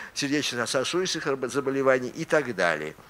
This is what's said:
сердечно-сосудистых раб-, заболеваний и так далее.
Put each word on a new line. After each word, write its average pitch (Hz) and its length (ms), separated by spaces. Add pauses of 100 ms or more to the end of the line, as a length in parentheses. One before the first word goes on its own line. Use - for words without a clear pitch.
(140)
сердечно-сосудистых 143 1120
раб-, 131 260
заболеваний 135 600
и 156 160
так 123 280
далее. 80 400 (160)